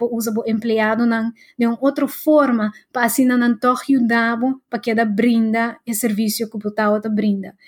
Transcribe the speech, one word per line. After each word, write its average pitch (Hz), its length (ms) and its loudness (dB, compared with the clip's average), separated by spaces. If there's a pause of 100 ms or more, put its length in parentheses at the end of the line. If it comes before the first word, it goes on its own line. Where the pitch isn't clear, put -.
(120)
usa 226 200 -4
o 226 180 -4
empregado 220 560 0
não 226 260 0 (280)
de 233 80 2
uma 233 140 -2
outra 277 260 0
forma, 254 640 2 (200)
para 240 140 -2
assim 254 200 2
não 240 320 2
te 247 100 -2
ajudar, 233 720 0 (300)
para 226 100 -4
que 226 160 -2
da 226 100 2
brinda 226 720 0 (100)
o 233 60 -4
serviço 220 560 -2
que 220 60 -12
o 208 40 -8
portável 214 420 0
te 220 80 -6
brinda. 208 440 -2 (140)